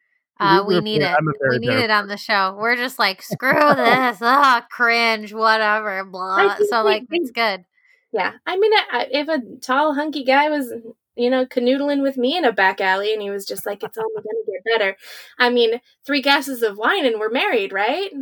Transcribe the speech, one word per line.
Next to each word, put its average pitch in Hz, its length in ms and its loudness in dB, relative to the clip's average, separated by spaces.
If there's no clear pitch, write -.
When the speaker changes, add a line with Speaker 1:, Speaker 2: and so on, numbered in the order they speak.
Speaker 1:
Uh, 196 260 4
Speaker 2:
We, - 40 -2
Speaker 1:
we 180 60 4
Speaker 2:
we're 175 60 2
Speaker 1:
need 214 180 -2
Speaker 2:
bitter. 180 120 0
Speaker 1:
it. 147 60 2
Speaker 2:
I'm 156 100 2
a 151 120 0
very 131 180 0
Speaker 1:
We - 20 0
need 233 80 -4
Speaker 2:
bitter 254 120 2
Speaker 1:
it 226 120 0
on 208 120 2
Speaker 2:
person. 196 60 -10
Speaker 1:
the 202 80 -8
show. 196 420 0
We're 233 180 0
just 240 220 -4
like, 196 220 0
Speaker 2:
<laughs> - 20 -20
Speaker 1:
"Screw 254 300 -2
this. 254 680 4
Ah, 247 500 4
cringe, 233 640 0
whatever, 214 720 0
blah." 190 320 -6
Speaker 3:
I 202 200 4
think 208 120 0
Speaker 1:
So, 226 140 2
Speaker 3:
we 214 80 4
Speaker 1:
like, 214 180 -2
Speaker 3:
think 339 140 -2
Speaker 1:
it's 240 80 -10
good. 202 340 -2
Speaker 3:
Yeah. 196 200 -2
I 359 120 -4
mean, 415 160 4
I, 403 180 2
I, 240 200 -4
if 285 160 -2
a 311 120 -2
tall, 285 340 0
hunky 294 280 -6
guy 277 260 2
was, 285 220 -4
you 240 140 0
know, 262 160 2
canoodling 277 580 0
with 269 140 -2
me 262 200 0
in 349 80 -2
a 240 60 2
back 196 300 0
alley 196 320 0
and 214 80 -4
he 202 80 -6
was 202 160 -8
just 190 200 -10
like, 208 180 -8
"It's - 140 -12
only 220 160 -6
Speaker 1:
<laughs> - 20 -8
Speaker 3:
gonna 214 360 -6
get 185 120 -8
better." 196 180 -2
I 247 100 4
mean, 240 300 2
three 277 160 -2
glasses 269 420 0
of 208 140 -2
wine 302 280 0
and 220 140 0
we're 214 120 -2
married, 269 420 0
right? 262 380 -2